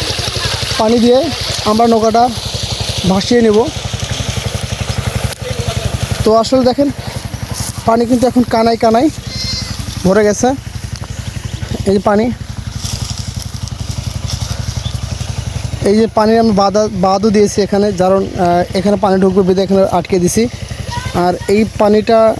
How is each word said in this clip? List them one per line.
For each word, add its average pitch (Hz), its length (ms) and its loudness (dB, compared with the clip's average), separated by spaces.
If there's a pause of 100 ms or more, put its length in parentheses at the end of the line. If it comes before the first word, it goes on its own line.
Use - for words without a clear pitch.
(800)
পানি 226 240 4
দিয়ে 240 140 6 (520)
আমরা 220 220 4
নৌকাটা 226 320 4 (840)
ভাসিয়ে 202 360 2
নেব। 208 120 4 (2750)
তো 214 60 6 (120)
আসলে 262 280 2
দেখেন 285 180 0 (1000)
পানি 233 220 4
কিন্তু 247 200 4
এখন 240 140 2 (100)
কানায় 226 300 2
কানায় 233 240 4 (1000)
ভরে 202 220 6
গেছে। 208 200 2 (1400)
এই 190 80 4
যে 196 120 0
পানি, 214 180 2 (3500)
এই 202 100 4
যে 220 80 4 (100)
পানির 220 260 4
আমি 226 180 4
বাধা, 196 220 2 (220)
বাঁধও 196 320 2
দিয়েছি 208 300 2
এখানে, 202 200 2 (160)
কারণ, 190 240 4
আহ, 175 520 0
এখানে 202 260 2
পানি 190 180 4
ঢুকবে 190 260 4
বিধে 190 180 2
এখানে 190 160 4 (160)
আটকে 180 260 0
দিছি। 214 180 2 (840)
আর 180 80 2 (220)
এই 214 80 4 (180)
পানিটা 214 380 4 (220)